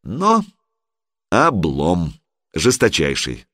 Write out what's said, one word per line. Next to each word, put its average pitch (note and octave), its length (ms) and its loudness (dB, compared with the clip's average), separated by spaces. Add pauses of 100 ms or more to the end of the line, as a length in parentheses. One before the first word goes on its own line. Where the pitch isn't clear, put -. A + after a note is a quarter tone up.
Но G3 420 0 (840)
облом E2+ 840 0 (380)
жесточайший. D2+ 1000 -2